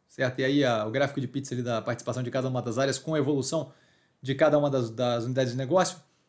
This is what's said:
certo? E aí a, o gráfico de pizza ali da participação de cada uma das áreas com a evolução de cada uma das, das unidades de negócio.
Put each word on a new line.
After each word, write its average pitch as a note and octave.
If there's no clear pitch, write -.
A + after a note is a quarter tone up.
certo? B2+
E C3+
aí C#3+
a, A2+
o A2
gráfico C3+
de A#2+
pizza B2+
ali B2
da A#2
participação A#2+
de B2
cada C3
uma B2+
das A2+
áreas C#3
com D#3+
a -
evolução C#3+
de C3+
cada D3+
uma D3
das, B2+
das A#2+
unidades B2+
de B2
negócio. E3